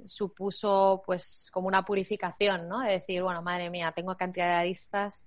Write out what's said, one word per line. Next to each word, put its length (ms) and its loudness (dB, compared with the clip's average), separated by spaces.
supuso, 1000 2
pues, 480 -4
como 140 -2
una 180 4
purificación, 800 0
¿no? 120 -4
De 140 0
decir, 300 -2
bueno, 180 -2
madre 280 -4
mía, 260 -2
tengo 220 -4
cantidad 300 0
de 80 4
aristas, 720 -2